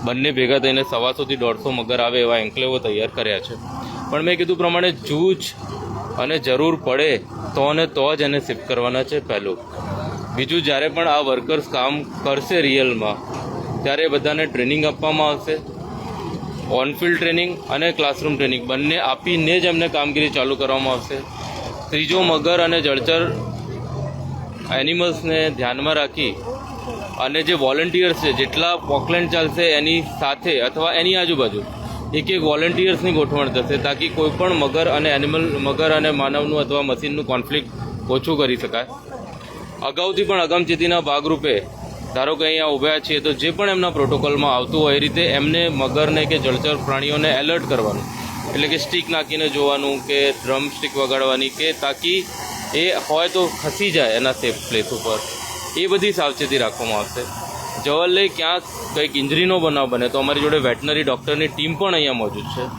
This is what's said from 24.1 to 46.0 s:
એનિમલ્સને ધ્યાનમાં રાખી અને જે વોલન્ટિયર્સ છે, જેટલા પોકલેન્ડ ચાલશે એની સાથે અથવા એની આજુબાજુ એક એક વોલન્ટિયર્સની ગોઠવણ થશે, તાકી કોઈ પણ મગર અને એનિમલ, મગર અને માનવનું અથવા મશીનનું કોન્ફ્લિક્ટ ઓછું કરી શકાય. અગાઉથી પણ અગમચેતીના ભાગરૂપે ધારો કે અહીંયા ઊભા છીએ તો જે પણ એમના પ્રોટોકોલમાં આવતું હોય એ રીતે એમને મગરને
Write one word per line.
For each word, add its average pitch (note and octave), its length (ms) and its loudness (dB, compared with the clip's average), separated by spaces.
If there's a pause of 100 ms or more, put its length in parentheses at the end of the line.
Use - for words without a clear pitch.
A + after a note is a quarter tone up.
એનિમલ્સને D#3+ 720 0
ધ્યાનમાં C3 440 -2
રાખી C#3+ 420 -2 (840)
અને C#3+ 240 0
જે D#3+ 100 2
વોલન્ટિયર્સ D#3+ 640 2
છે, D3+ 160 0
જેટલા C#3 440 0
પોકલેન્ડ D#3+ 560 0
ચાલશે D#3+ 320 2
એની D#3+ 380 4
સાથે C#3+ 600 -2
અથવા D#3 320 0
એની F3 220 2
આજુબાજુ C3+ 480 2 (500)
એક D#3 180 -2
એક F#3 100 0
વોલન્ટિયર્સની E3+ 720 2
ગોઠવણ C#3+ 380 2
થશે, B2 280 0
તાકી C#3 320 0
કોઈ D#3 280 2
પણ F#3 160 2
મગર D#3 340 2
અને D3 220 2
એનિમલ, D3 520 0
મગર C#3 300 2
અને D#3 200 4
માનવનું D3 480 0
અથવા C#3+ 220 0
મશીનનું C#3+ 440 -2
કોન્ફ્લિક્ટ C3 440 -2 (420)
ઓછું C#3+ 260 0
કરી B2+ 200 2
શકાય. A#2+ 280 -4 (1000)
અગાઉથી F3+ 400 0
પણ F#3+ 180 2
અગમચેતીના E3+ 600 2
ભાગરૂપે D3 600 2 (540)
ધારો C#3 200 0
કે D3+ 100 -2
અહીંયા D#3+ 200 2
ઊભા D3+ 340 2
છીએ D3 200 0
તો D3 140 0
જે C#3+ 180 0
પણ G3 180 0
એમના F#3 200 2
પ્રોટોકોલમાં C#3+ 640 2
આવતું B2+ 260 0
હોય D3 140 6
એ C#3+ 40 4
રીતે D3 220 2
એમને D#3 480 2
મગરને D3+ 560 2